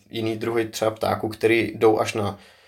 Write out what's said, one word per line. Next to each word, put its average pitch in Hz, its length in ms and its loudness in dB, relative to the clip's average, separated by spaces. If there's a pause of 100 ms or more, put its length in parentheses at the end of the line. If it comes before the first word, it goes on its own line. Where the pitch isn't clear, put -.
jiný 110 280 -4
druhy 113 280 -2
třeba 110 260 -2
ptáků, 101 380 -2
který 110 460 2
jdou 113 240 4
až 110 140 -2
na 98 240 -4 (300)